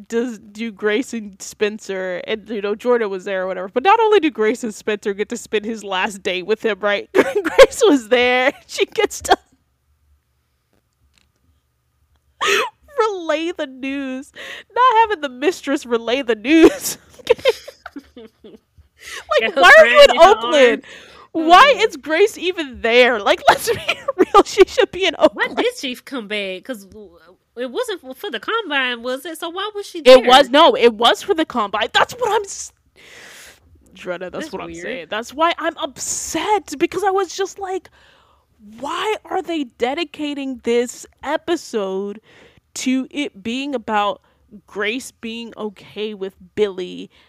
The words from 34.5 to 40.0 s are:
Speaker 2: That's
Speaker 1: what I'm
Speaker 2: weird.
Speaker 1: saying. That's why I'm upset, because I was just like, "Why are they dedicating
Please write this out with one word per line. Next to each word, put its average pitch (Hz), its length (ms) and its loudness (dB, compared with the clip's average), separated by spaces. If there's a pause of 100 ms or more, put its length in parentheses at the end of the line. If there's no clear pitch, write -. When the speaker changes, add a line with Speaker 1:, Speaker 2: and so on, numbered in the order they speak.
Speaker 2:
That's - 20 -10
Speaker 1:
what 175 80 -10
I'm 170 120 -12
Speaker 2:
weird. - 20 -14
Speaker 1:
saying. 175 340 -12
That's 226 240 -8
why 320 240 0
I'm 320 200 -6
upset, 320 1000 -4
because 339 260 -10
I 403 80 0
was 381 240 -4
just 392 240 -8
like, 381 300 -10 (880)
"Why 359 360 -4 (100)
are - 160 -6
they 311 240 -6
dedicating 277 960 -6